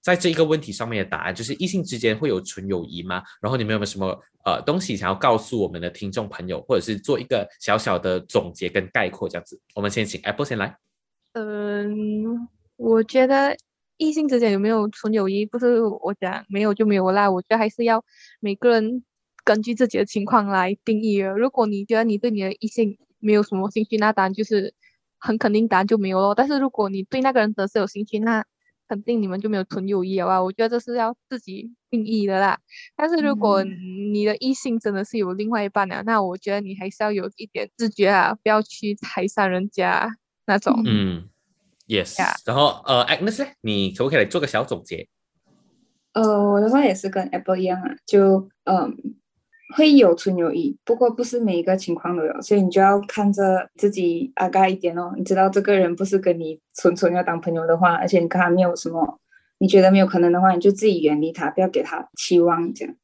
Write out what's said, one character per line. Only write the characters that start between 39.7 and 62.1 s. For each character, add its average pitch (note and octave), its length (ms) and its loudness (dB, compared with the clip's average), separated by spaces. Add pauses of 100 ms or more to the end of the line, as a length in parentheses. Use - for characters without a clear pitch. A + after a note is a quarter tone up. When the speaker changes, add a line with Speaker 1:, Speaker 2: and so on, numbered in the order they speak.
Speaker 2:
那 G#3 120 2
种。 - 280 0
Speaker 3:
嗯。 G2+ 320 0
Speaker 1:
嗯， F2 100 -16 (580)
yes。 G2+ 320 -2
Speaker 2:
呀。 - 160 0 (120)
Speaker 1:
然 A#2+ 100 -2
后， C#3 300 2
呃， B2 180 4
Agnes G#3+ 400 -2
呢？ C4+ 60 -12 (100)
你 G2+ 300 -2
可 F#2+ 120 -4
不 C3+ 60 0
可 D3+ 80 0
以 - 20 6
来 G#2 60 6
做 D#3+ 160 -2
个 C#3+ 60 -2
小 A#2+ 180 -2
总 E2+ 180 -8
结？ E2+ 240 -12 (1080)
Speaker 3:
呃， A3+ 80 2 (300)
我 G3+ 60 4
的 G#3+ 120 4
话 C#4 120 4
也 C#4+ 120 4
是 F#3+ 160 -6
跟 F#3+ 160 -2
Apple F#3 320 -2
一 F#3 60 0
样 F3+ 180 -2
啊， - 80 -6 (160)
就， F#3+ 420 6 (160)
嗯， F#3 320 0 (800)
会 D4+ 160 6
有 A3 220 10
纯 F#3 200 -2
友 E3+ 160 0
谊， E3 340 -2
不 A#4 120 0
过 A#3+ 140 4
不 A#3 120 -6
是 A#3+ 160 -4
每 G3+ 200 0
一 E3+ 40 -2
个 F#3 140 2
情 F#3 180 -4
况 F3 220 -4
都 D#3+ 80 -2
有， - 160 -4
所 - 160 2
以 G3+ 60 4
你 F#3 80 2
就 G3 100 4
要 G3 220 6
看 G3+ 280 0
着 F#3+ 440 2
自 G#3 160 2
己 F3 440 -2
大 F#3 140 -2
概 F#3+ 220 4
一 F#3 40 0
点 F3 240 -4
哦。 F3 200 -8
你 E3+ 40 -4
知 F#3+ 120 0
道 F#3+ 160 4
这 G3+ 100 2
个 G3+ 160 2
人 F3 180 4
不 F3+ 80 -4
是 G3 160 0
跟 F3+ 220 2
你 D#3+ 180 -8 (160)
纯 F3 220 2
纯 F3 160 2
要 F3+ 100 0
当 E3+ 160 -2
朋 E3 140 -4
友 E3 140 -2
的 E3 100 4
话， F3 200 4
而 F3+ 120 -2
且 F3+ 120 4
你 E3+ 60 0
跟 F3 140 0
他 F3+ 80 4
没 F3 140 4
有 F3 120 2
什 E3+ 140 -8
么， E3 320 -4 (380)
你 F#3+ 100 2
觉 F#3+ 140 8
得 F#3+ 80 8
没 G3 80 8
有 F#3+ 80 6
可 F#3+ 120 0
能 E3+ 140 6
的 F3+ 80 2
话， F#3+ 140 6
你 F3 60 0
就 G3+ 120 6
自 G3 140 0
己 F3+ 160 2
远 D3+ 180 4
离 D#3+ 100 -2
他， D#3+ 200 -4
不 - 100 -4
要 F#3 80 2
给 D#3+ 140 -2
他 - 340 -8